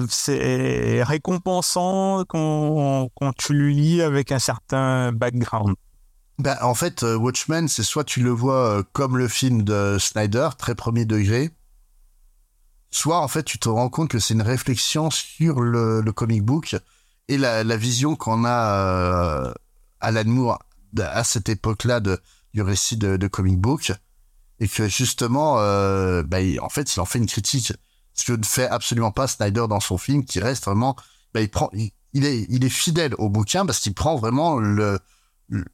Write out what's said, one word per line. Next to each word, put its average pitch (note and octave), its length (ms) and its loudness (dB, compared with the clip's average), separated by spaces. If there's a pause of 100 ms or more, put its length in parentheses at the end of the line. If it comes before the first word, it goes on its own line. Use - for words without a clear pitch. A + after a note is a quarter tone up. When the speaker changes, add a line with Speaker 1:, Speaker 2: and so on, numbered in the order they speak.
Speaker 1:
c'est B2+ 920 0
récompensant F#3 1300 0
quand, D3+ 880 0
quand C#3 220 -2
tu - 160 -2
le C#3+ 160 4
lis D3+ 320 2
avec C#3+ 320 0
un C3 60 0
certain B2+ 720 0
background. A#2 640 -2 (640)
Speaker 2:
Ben, C3+ 240 0
en A#2+ 120 2
fait, - 280 -4
euh, A2+ 140 2
Watchmen, C3+ 520 0
c'est A#2 140 -2
soit D3 220 -2
tu - 180 -2
le B2 80 4
vois, B2 480 2
euh, G2 40 0 (100)
comme C3 260 0
le B2 100 0
film A#2+ 340 2
de G2+ 380 2
Snyder, G#2+ 560 0
très - 180 -4
premier A#2 300 -2
degré, A2 460 2 (1400)
soit, E3 300 0
en D3 80 0
fait, D#3 140 -2
tu - 160 -6
te - 100 -2
rends A#2+ 220 2
compte D#3+ 180 -2
que B2 100 -2
c'est A2 160 0
une A2 80 2
réflexion C3 680 0
sur D3+ 500 0
le, A#2 400 2
le A2 120 0
comic A2 300 0
book B2+ 340 0 (520)
et C#3 80 0
la, A#2+ 260 2
la A2+ 140 0
vision B2+ 400 0
qu'on A2+ 280 0
a, A#2+ 300 2
euh, F2+ 800 0 (460)
Alan A2 240 0
Moore, A#2+ 340 2 (400)
à F#2+ 240 -2
cette A#2 260 -2
époque-là A2 520 0
de, G2 180 0 (360)
du G#2+ 80 0
récit G2+ 340 -2
de, G2 200 2
de F#2+ 120 0
comic F#2+ 300 2
book, A#2 340 0 (680)
et G#2 60 0
que G#2+ 200 -2
justement, B2+ 720 0
euh, G2 640 2
bah, F2 180 -2
il, E2+ 200 0
en - 80 -8
fait, - 280 -4
il - 40 -2
en G2 40 -2
fait - 140 -4
une A2+ 80 2
critique, - 460 -2 (420)
ce - 100 -4
que B2 80 -2
ne A2 120 0
fait B2+ 240 0
absolument A#2 440 0
pas C3+ 140 -2
Snyder A2 420 0
dans G#2 120 0
son - 160 -2
film, C#3 280 0
qui - 160 -4
reste B2 240 -2
vraiment, A#2 320 0 (360)
bah, A2+ 80 0
il G#2+ 80 2
prend, - 240 -2
il, G#2 200 -6 (220)
il C#3 100 2
est, B2+ 240 0
il B2+ 160 2
est C3 60 2
fidèle D#3 480 0
au G#2+ 100 0
bouquin G#2+ 360 0
parce - 140 -2
qu'il G2+ 160 -4
prend - 220 0
vraiment C3 420 0
le, G#2 400 2 (500)
le, G#2+ 260 -4